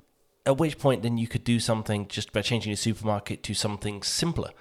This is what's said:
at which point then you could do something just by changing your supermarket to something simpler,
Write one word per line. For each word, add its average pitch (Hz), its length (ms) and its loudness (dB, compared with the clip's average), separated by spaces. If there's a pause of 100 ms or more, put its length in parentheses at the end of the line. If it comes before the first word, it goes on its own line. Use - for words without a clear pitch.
(460)
at 135 120 4
which 151 220 0
point 123 240 4
then 120 140 0
you 113 100 0
could - 160 -4
do 120 160 4
something 107 480 0
just - 240 -8
by 107 100 0
changing 107 300 0
your 104 60 -2
supermarket 107 680 -2
to 110 100 -6
something 104 500 -4
simpler, - 460 0 (120)